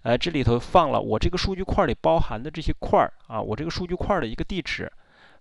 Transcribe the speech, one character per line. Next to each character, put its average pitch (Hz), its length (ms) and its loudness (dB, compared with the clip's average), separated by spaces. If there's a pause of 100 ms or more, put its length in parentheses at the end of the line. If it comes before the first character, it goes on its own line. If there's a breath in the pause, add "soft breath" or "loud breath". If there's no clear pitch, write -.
呃， 117 140 2
这 165 140 -2
里 147 120 -2
头 120 140 4
放 151 340 4
了 110 100 2
我 107 180 0
这 - 100 2
个 180 80 4
数 190 160 -2
据 180 80 -6
块 190 220 2
儿 160 40 4
里 - 120 0
包 165 180 4
含 113 240 0
的 147 80 -10
这 151 120 -10
些 - 180 -2
块 196 200 2
儿 131 120 2 (160)
啊， 113 140 -6
我 104 120 -4
这 135 120 -6
个 170 40 -4
数 180 160 -6
据 175 80 -6
块 196 220 -2
儿 180 60 0
的 113 60 -4
一 110 60 -6
个 170 120 -6
地 185 160 -6
址。 - 280 -8 (520 soft breath)